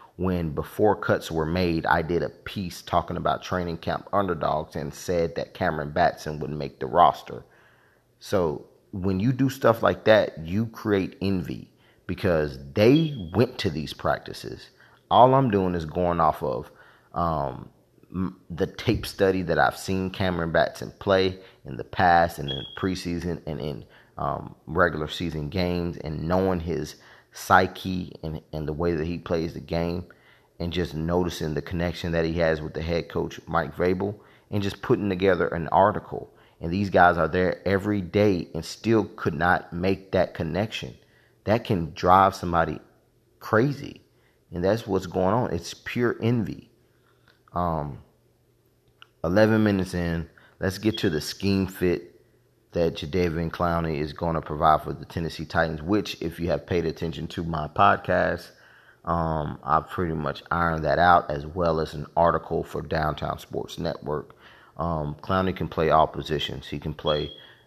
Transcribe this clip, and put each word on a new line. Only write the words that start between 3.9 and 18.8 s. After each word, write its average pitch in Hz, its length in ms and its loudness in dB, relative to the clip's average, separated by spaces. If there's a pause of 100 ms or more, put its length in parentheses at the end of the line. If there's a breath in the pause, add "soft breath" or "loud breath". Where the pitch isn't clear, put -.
underdogs 80 640 0
and 73 180 -6
said 85 420 -2
that - 200 -8
Cameron 78 360 -2
Batson 76 480 0
would 67 120 -6
make 73 280 -8
the 69 60 -6
roster. 69 580 4 (760 soft breath)
So 85 480 -2 (240)
when 95 280 -2
you 120 120 2
do 131 180 2
stuff 113 340 2
like 95 220 2
that, 104 340 4
you 92 280 -2
create 101 540 -2
envy 85 500 -4 (360 soft breath)
because 80 500 0 (160)
they 143 420 6 (200)
went 120 240 2
to 98 100 -2
these 73 240 -6
practices. - 760 -6 (420 soft breath)
All 123 240 8
I'm 135 160 2
doing 92 240 2
is 80 100 -4
going 85 340 0
off 80 220 2
of, 69 300 -4 (420 soft breath)
um, 78 560 -2 (420)
m-, - 280 -6 (100)
the 87 160 -4
tape - 400 -2